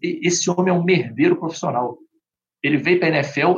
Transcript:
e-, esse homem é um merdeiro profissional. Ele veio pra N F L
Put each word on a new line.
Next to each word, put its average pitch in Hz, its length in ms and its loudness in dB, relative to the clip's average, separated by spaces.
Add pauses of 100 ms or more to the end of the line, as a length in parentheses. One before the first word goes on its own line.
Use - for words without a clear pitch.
e-, - 240 -4
esse 180 240 0
homem 180 240 2
é - 20 4
um 170 60 0
merdeiro 160 540 2
profissional. 160 600 -4 (640)
Ele 143 160 2
veio 170 220 2
pra 175 100 0
N 151 100 2
F 143 220 -4
L 175 180 2